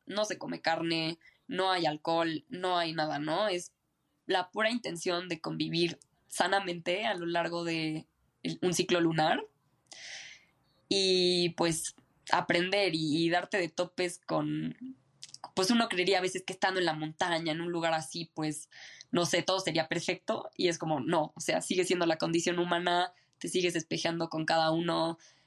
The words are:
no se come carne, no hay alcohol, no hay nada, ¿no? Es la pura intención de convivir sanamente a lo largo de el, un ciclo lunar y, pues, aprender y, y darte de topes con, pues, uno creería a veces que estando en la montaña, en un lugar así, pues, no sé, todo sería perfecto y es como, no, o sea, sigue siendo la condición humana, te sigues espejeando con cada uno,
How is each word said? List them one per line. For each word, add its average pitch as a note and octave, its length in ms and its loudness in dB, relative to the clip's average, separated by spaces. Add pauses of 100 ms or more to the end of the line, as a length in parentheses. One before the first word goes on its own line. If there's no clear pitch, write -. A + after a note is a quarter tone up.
no G#3 220 -2
se - 100 -4
come - 240 -8
carne, E3 580 0 (300)
no F#3 220 0
hay F3 160 2
alcohol, E3 640 0
no F3+ 300 0
hay E3 140 0
nada, D#3 260 -2
¿no? D#3+ 300 0
Es F3+ 240 -4 (540)
la F3+ 240 0
pura A3 200 0
intención F3+ 580 -2
de E3+ 120 -4
convivir D#3+ 580 0 (300)
sanamente F#3 800 0
a G#3+ 80 0
lo E3+ 120 -6
largo E3+ 380 0
de D#3+ 420 -2 (360)
el, D#3+ 200 -6
un F3+ 120 2
ciclo F3 260 2
lunar E3 440 2 (1400)
y, F3+ 640 4
pues, E3+ 440 0 (360)
aprender F3 640 2
y, D#3+ 300 2
y E3 60 4
darte F3+ 280 0
de E3+ 100 0
topes F3+ 500 -2
con, D#3 580 -2 (800)
pues, F#3 160 2
uno A#3 180 4
creería F#3 300 2
a F3+ 40 -2
veces F#3 200 -2
que - 100 -8
estando F#3+ 280 0
en F3 60 2
la D#3 60 2
montaña, D#3+ 600 -2
en E3 80 -4
un F3 100 -4
lugar E3 240 0
así, D#3+ 400 -6
pues, D3+ 340 -4 (420)
no F3 140 2
sé, E3+ 180 2
todo F#3 180 0
sería D#3+ 280 0
perfecto F3 680 -4
y F3+ 120 2
es E3 100 -2
como, D#3+ 220 -2
no, D#3 340 0
o E3 60 -14
sea, - 220 -2
sigue F3+ 220 0
siendo F3 220 2
la E3 120 2
condición E3+ 400 0
humana, F3 540 0 (260)
te F3 100 -8
sigues F3 280 0
espejeando E3 520 -2
con D#3+ 160 -4
cada D#3+ 280 2
uno, E3 460 0 (280)